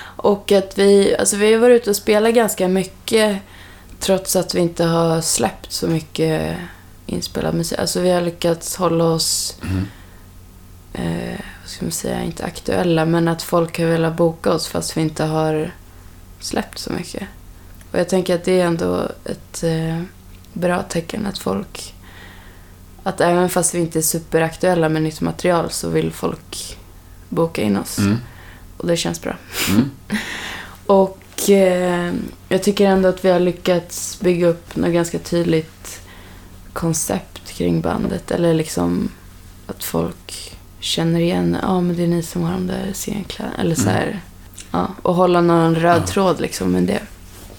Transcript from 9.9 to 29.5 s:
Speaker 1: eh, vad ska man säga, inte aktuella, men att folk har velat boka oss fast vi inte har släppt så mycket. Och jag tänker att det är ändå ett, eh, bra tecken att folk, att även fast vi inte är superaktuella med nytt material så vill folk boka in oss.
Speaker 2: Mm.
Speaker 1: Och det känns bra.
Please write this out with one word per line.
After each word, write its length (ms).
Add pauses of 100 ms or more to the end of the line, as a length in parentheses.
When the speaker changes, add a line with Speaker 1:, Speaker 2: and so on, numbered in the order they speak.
Speaker 1:
eh, 460 (220)
vad 80
ska 160
man 60
säga, 320
inte 220
aktuella, 600
men 220
att 140
folk 380
har 60
velat 320
boka 360
oss 140
fast 300
vi 40
inte 220
har 480 (680)
släppt 400
så 140
mycket. 300 (680)
Och 80
jag 100
tänker 260
att 100
det 160
är 40
ändå 460 (140)
ett, 380
eh, 380 (520)
bra 300
tecken 420
att 120
folk, 560 (1080)
att 180
även 280
fast 260
vi 40
inte 200
är 40
superaktuella 840
med 120
nytt 200
material 500
så 180
vill 220
folk 680 (520)
boka 320
in 160
oss. 200
Speaker 2:
Mm. 200 (600)
Speaker 1:
Och 100
det 100
känns 240
bra. 140 (340)